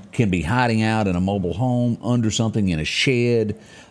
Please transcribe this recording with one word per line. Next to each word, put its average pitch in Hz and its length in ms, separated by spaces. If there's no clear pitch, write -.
can 110 180
be 90 120
hiding 117 400
out 110 240
in 92 80
a 90 60
mobile 95 320
home, 120 500
under 117 280
something, 107 400
in 82 100
a 78 60
shed. 120 680